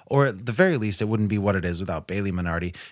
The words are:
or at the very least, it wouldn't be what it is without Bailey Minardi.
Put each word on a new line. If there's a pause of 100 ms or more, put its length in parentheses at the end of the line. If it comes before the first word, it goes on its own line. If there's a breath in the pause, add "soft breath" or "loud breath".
or
at
the
very
least,
it
wouldn't
be
what
it
is
without
Bailey
Minardi. (180 loud breath)